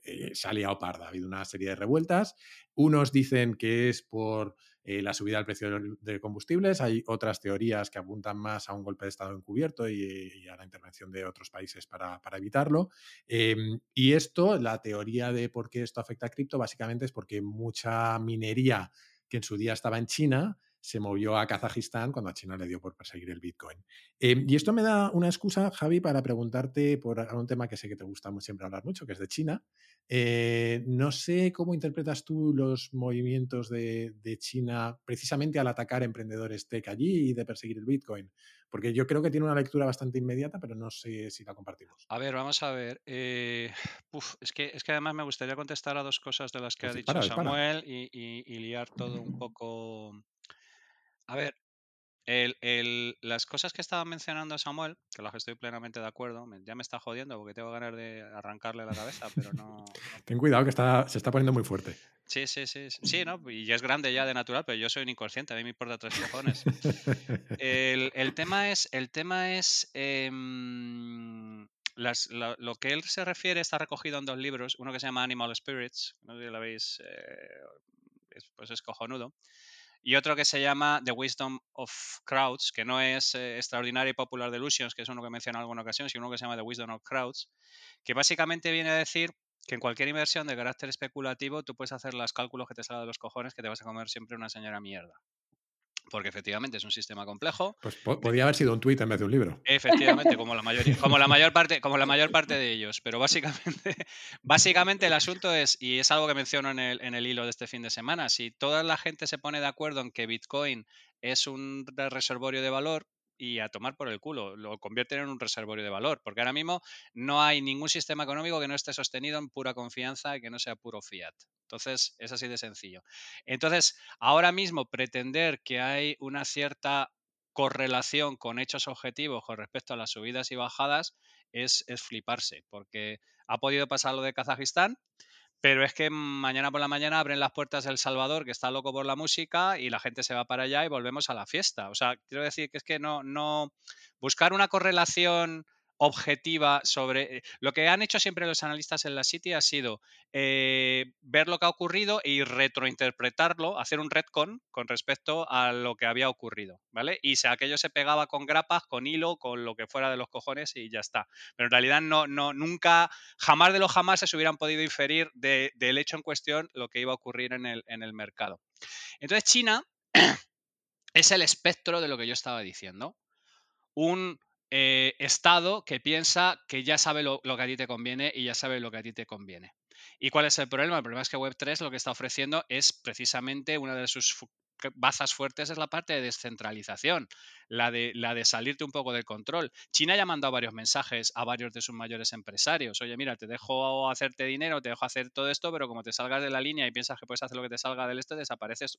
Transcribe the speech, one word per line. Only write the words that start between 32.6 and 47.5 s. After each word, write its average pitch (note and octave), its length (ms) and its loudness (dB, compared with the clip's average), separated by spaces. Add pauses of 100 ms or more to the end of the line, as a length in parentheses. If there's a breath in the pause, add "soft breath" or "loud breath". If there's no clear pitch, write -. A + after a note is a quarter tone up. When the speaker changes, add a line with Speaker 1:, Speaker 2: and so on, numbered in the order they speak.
Speaker 1:
movimientos B2 760 -2
de, A#2 420 -4 (100)
de A2 160 -6
China A#2+ 680 -4
precisamente C#3+ 520 -2
al C3+ 100 4
atacar B2 360 -2
emprendedores A2 640 -6
tech A2 220 -6
allí C#3+ 400 2
y B2+ 40 2
de A#2 120 -2
perseguir A2+ 320 -8
el G#2+ 80 -10
Bitcoin, A2 440 -2 (400 soft breath)
porque A#2+ 220 -2
yo C3 160 2
creo D3+ 140 4
que D#3+ 100 2
tiene D3+ 140 2
una D3+ 100 2
lectura C#3 300 2
bastante B2+ 320 -2
inmediata, B2+ 420 -2
pero A2+ 160 -10
no A2+ 160 -8
sé A2 400 -10
si G#2 140 -16
la G2+ 100 -14
compartimos. G2 540 -20
Speaker 2:
A A2+ 100 -6
ver, C3 160 -4
vamos C#3 260 -2
a C#3+ 100 -2
ver. B2 340 -6
Eh, B2 640 -4 (380 loud breath)
puf, - 320 -10
es B2+ 100 -6
que, C#3+ 220 -4
es D3 100 -12
que - 80 -4
además D3+ 220 0
me D3+ 100 -6
gustaría C3+ 320 -6
contestar C#3+ 400 -6
a C#3+ 80 -4
dos C#3 160 -4
cosas C3 320 -6
de C3 80 -10
las A#2+ 160 -8
que - 120 -8
Speaker 1:
Pues B2 60 -4
Speaker 2:
ha A#2+ 40 -6
dicho B2 160 -4
Speaker 1:
dispara, E3+ 80 0
dispara. G#2+ 280 -2
Speaker 2:
Samuel D3 380 0